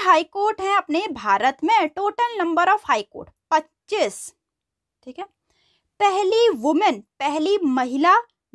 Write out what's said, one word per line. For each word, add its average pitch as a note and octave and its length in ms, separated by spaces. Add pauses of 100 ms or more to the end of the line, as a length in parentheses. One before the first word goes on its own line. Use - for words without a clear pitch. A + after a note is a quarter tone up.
हाई E4+ 180
कोर्ट G4+ 380
हैं G4 140
अपने F4+ 320
भारत A3 560
में? A4+ 120
Total G#4 680
number E4+ 240
of G4+ 140
high A3 240
court - 260 (220)
पच्चीस। - 840 (680)
ठीक B3+ 160
है, G4 60 (760)
पहली G#4 500
वुमेन, D4 500
पहली D#4 640
महिला C4+ 520 (400)